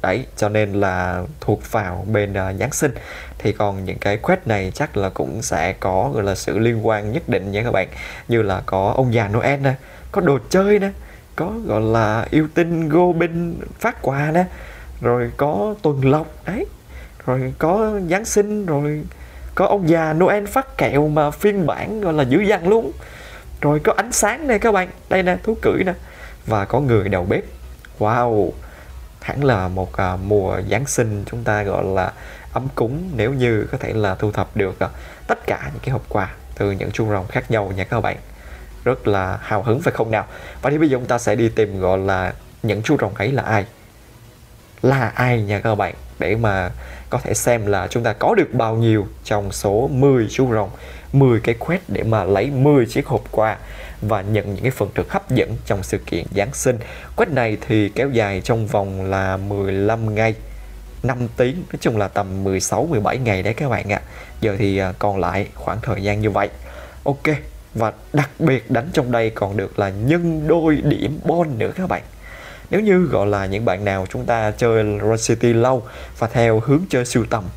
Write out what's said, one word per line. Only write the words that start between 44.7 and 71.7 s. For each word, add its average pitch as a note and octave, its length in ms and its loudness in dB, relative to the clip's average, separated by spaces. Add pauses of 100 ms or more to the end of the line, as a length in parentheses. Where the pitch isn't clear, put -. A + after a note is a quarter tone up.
Là B2 260 2
ai B2 340 2
nha G2+ 180 0
các A2+ 140 2
bạn, G2 200 0 (240)
để F#2+ 180 0
mà G2 340 2 (400)
có B2+ 80 0
thể - 160 -2
xem A#2 320 0
là G2 200 2
chúng A#2+ 160 -2
ta A2+ 100 0
có D#3 220 2
được F3+ 200 2
bao A2+ 200 2
nhiêu A2 320 4 (180)
trong G#2 280 0
số G#2+ 400 2
mười C3 380 4
chú C3 220 2
rồng, G#2+ 180 0 (420)
mười C3 280 6
cái A#2 140 0
quest E3+ 340 -4
để - 140 -2
mà F#2 220 2
lấy G2 260 2
mười C3+ 360 6
chiếc C#3 200 -2
hộp A#2+ 240 0
quà G#2+ 260 2 (460)
và G#2 200 0
nhận G2+ 320 -2
những F#2+ 80 -6
cái A#2+ 80 2
phần G#2 240 -2
thưởng - 140 0
hấp - 220 -4
dẫn A#2 260 2 (100)
trong G2 160 -2
sự G2 160 -4
kiện - 280 -4 (100)
Giáng G#2 180 -2
sinh. B2 240 0 (380)
Quest - 140 2
này A#2 280 0 (100)
thì G#2+ 200 4
kéo C3 220 0
dài G2+ 340 0
trong A2+ 220 0
vòng G2 440 -2
là F#2+ 260 0
mười G2 360 -2
lăm G#2+ 420 0
ngày, A2 200 2 (680)
năm B2 160 0 (180)
tiếng, B2+ 200 2
nói E3 240 -8
chung B2 160 0
là G2+ 120 0
tầm G2 360 -2
mười F#2+ 160 2
sáu, A2+ 300 0
mười A#2+ 100 2
bảy A2 180 0
ngày G#2 240 0
đấy A2 120 0
các D3 140 -4
bạn G2+ 240 -2
ạ. - 80 0 (400)
Giờ G2+ 180 0
thì, G2 200 2
à, F#2+ 200 0
còn G2+ 220 0
lại F#2 340 -2
khoảng - 280 -4
thời G2+ 200 -4
gian G2+ 180 0
như G#2+ 100 2
vậy. G2+ 180 0 (560)
Ok, C#3+ 320 0 (380)
và A2 180 0 (200)
đặc D3 260 0
biệt C3 320 2
đánh C3 220 0
trong B2 200 2
đây A2+ 180 2
còn G2+ 260 -2
được G2 220 -4
là G2+ 100 2
nhân D#3 600 0
đôi D#3+ 360 4
điểm D3 400 0
bon D#3 340 0
nữa G2+ 180 0